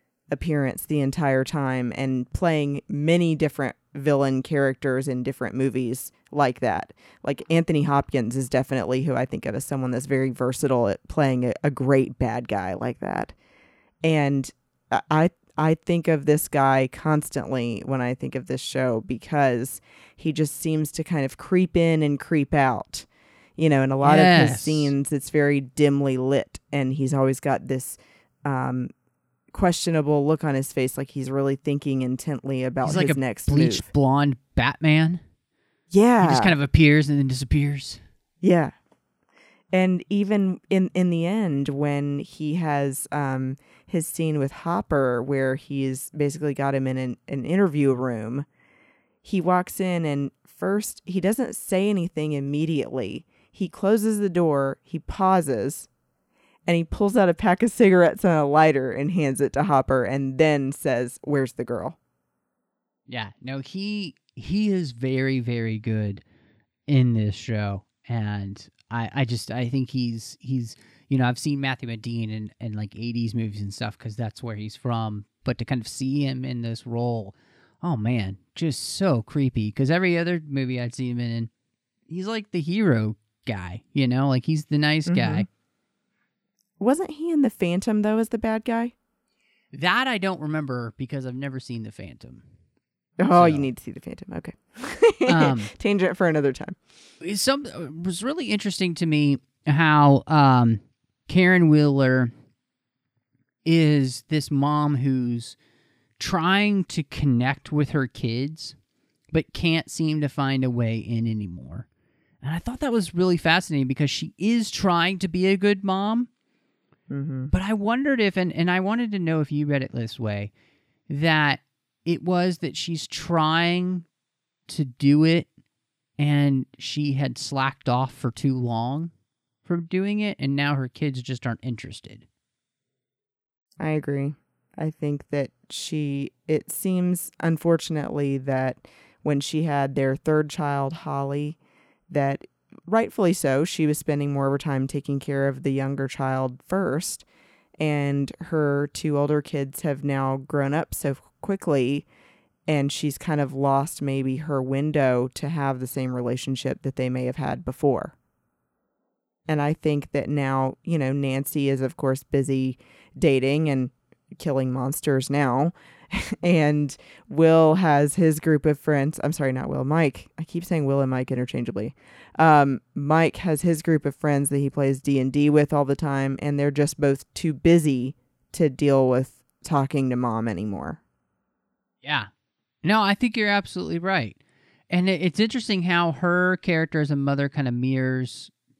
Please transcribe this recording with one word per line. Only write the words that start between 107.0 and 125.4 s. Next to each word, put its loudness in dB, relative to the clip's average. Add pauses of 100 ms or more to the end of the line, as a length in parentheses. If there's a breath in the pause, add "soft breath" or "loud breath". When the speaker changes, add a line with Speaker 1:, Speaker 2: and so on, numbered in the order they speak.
Speaker 2:
connect 0
with 0
her 0
kids, -8 (560)
but -2
can't 0
seem -2
to -2
find -2
a 0
way -2
in -4
anymore. -8 (540)
And -6
I -4
thought -8
that -2
was 0
really 2
fascinating, 2
because 0
she -8
is 0
trying 0
to -4
be 0
a 4
good 2
mom. 0 (840)
Speaker 1:
Mm-hmm. -6
Speaker 2:
But 0
I -2
wondered 0
if, 2
and, 0
and 0
I 2
wanted -2
to -2
know 0
if -2
you 0
read 0
it -12
this -6
way, -4 (580)
that 2 (420)
it -2
was 0
that -6
she's -6
trying 0 (640)
to -2
do 4
it 4 (680)